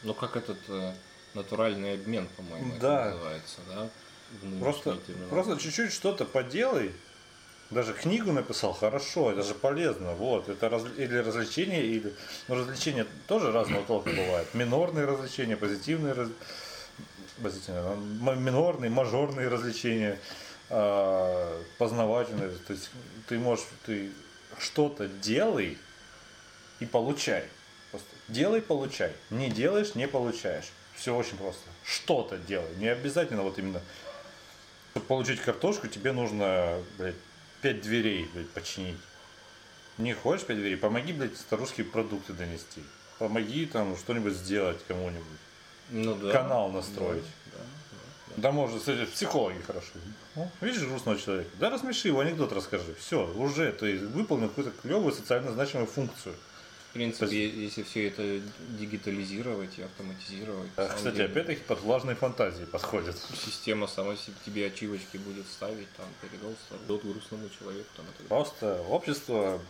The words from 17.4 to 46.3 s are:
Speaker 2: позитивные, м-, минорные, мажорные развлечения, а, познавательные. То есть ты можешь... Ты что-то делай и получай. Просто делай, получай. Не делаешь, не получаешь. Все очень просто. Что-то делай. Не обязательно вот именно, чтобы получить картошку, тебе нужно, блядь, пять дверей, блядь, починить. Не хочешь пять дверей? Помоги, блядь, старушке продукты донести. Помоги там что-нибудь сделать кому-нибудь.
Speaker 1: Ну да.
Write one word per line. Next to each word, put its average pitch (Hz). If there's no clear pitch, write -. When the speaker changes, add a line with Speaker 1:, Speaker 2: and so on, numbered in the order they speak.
Speaker 2:
позитивные, 92
м-, 104
минорные, 131
мажорные 127
развлечения, 113
а, 95
познавательные. 110
То 101
есть -
ты 120
можешь... 117
Ты 101
что-то 143
делай 104
и 120
получай. 120
Просто -
делай, 190
получай. 135
Не 123
делаешь, 190
не 123
получаешь. 113
Все 120
очень 113
просто. 95
Что-то 117
делай. 87
Не 107
обязательно 131
вот 95
именно, 95
чтобы -
получить 131
картошку, 190
тебе 107
нужно, 95
блядь, 92
пять 107
дверей, 107
блядь, 85
починить. 90
Не 113
хочешь 156
пять 113
дверей? 101
Помоги, 120
блядь, 135
старушке 117
продукты 104
донести. 85
Помоги 113
там 101
что-нибудь 107
сделать 92
кому-нибудь. 85
Speaker 1:
Ну 113
да. 101